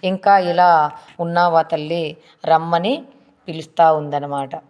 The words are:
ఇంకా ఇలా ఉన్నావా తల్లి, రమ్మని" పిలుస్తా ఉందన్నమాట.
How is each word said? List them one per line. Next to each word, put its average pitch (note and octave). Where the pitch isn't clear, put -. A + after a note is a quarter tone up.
ఇంకా F#3+
ఇలా F3
ఉన్నావా E3+
తల్లి, D#3+
రమ్మని" E3+
పిలుస్తా D#3+
ఉందన్నమాట. C#3+